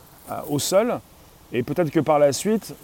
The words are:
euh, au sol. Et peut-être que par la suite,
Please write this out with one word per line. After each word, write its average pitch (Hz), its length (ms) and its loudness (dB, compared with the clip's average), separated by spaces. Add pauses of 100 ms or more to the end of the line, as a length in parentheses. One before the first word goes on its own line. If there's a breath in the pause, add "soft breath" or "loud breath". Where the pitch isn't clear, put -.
(320 loud breath)
euh, 110 40 -8 (140)
au 147 80 -2
sol. 190 420 0 (540)
Et 123 80 -2
peut-être 139 300 -2
que 165 80 2
par 151 180 2
la 143 140 6
suite, 202 420 -2 (100)